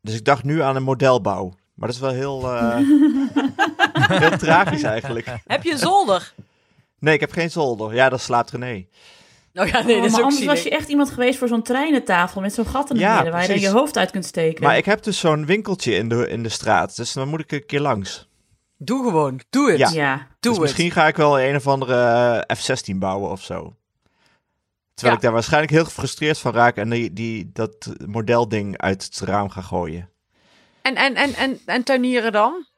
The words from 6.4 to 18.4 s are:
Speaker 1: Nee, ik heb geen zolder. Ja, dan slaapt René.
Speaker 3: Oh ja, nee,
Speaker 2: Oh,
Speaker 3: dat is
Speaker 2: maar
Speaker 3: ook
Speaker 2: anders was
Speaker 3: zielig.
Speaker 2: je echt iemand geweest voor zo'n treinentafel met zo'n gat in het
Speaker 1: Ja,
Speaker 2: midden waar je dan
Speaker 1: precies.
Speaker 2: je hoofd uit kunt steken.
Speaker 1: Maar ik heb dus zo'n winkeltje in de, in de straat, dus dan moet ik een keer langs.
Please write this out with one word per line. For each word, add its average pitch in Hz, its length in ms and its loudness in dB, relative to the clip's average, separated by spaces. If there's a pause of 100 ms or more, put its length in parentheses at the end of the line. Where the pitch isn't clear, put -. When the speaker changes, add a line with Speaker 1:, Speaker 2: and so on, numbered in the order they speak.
Speaker 1:
Nee, 156 140 4
ik 147 60 4
heb 151 120 -2
geen 170 200 -4
zolder. 113 420 -2
Ja, 131 160 6
dan 123 100 -2
slaapt 120 320 0
René. 120 340 -8 (680)
Speaker 3:
Oh - 140 -2
ja, 247 160 2
nee, 233 120 4
Speaker 2:
Oh, 196 60 2
Speaker 3:
dat 190 40 2
is 226 60 4
Speaker 2:
maar 226 80 4
Speaker 3:
ook 240 60 4
Speaker 2:
anders 277 200 2
was 294 100 2
Speaker 3:
zielig. - 80 -2
Speaker 2:
je - 60 -4
echt 302 200 -4
iemand 285 200 2
geweest 247 300 0
voor 247 80 -2
zo'n 226 140 0
treinentafel 240 800 0
met 202 120 -4
zo'n 226 120 -2
gat 277 240 -4
in 262 60 -2
het 190 100 2
Speaker 1:
Ja, 220 80 4
Speaker 2:
midden 165 180 2
waar 175 100 -2
je 185 60 0
dan 196 80 2
Speaker 1:
precies. 196 180 2
Speaker 2:
je 233 60 6
hoofd 294 180 0
uit 185 140 0
kunt 185 140 -6
steken. 160 380 -2
Speaker 1:
Maar 139 140 4
ik 156 80 0
heb 214 180 0
dus 208 160 -4
zo'n 151 260 2
winkeltje 190 500 -2
in 113 140 0
de, 117 200 0
in 117 140 -6
de 113 60 -6
straat, 98 460 0
dus 120 180 -8
dan 135 140 -6
moet 156 120 -4
ik - 120 -10
een 147 140 -6
keer 143 160 -4
langs. 117 460 -4 (500)